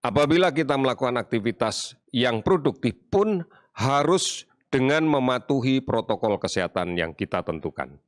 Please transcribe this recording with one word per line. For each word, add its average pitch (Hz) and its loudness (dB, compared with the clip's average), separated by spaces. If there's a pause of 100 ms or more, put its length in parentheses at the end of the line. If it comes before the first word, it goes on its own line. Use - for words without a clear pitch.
Apabila 147 4
kita 143 0
melakukan 127 0
aktivitas 113 -4 (160)
yang 117 0
produktif 147 0
pun 196 0 (240)
harus 143 0 (240)
dengan 143 2
mematuhi 131 2
protokol 113 -2
kesehatan 90 -2
yang 82 -4
kita 92 -4
tentukan. 76 -8 (120)